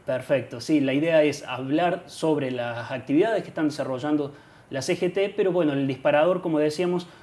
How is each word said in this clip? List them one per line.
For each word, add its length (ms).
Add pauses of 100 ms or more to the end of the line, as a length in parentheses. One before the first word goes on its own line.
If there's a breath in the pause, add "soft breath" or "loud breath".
Perfecto, 540
sí, 220
la 100
idea 320
es 220
hablar 640
sobre 440
las 400
actividades 520
que 80
están 180
desarrollando 640 (360 loud breath)
la 120
C 160
G 160
T, 200
pero 200
bueno, 180
el 160
disparador, 540
como 180
decíamos, 480 (160 loud breath)